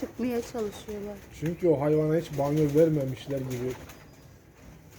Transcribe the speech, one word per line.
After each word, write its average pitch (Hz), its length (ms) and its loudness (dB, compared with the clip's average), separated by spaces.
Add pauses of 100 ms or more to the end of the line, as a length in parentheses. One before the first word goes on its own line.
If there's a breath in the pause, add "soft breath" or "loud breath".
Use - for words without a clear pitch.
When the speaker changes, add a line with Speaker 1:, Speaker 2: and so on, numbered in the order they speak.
Speaker 1:
çıkmaya 240 420 -4
çalışıyorlar. 208 720 -8 (240)
Speaker 2:
Çünkü 170 280 0
o 143 120 4
hayvana 156 360 4
hiç 156 220 -4
banyo 143 360 2
vermemişler 143 640 2
gibi 127 340 -4 (1300)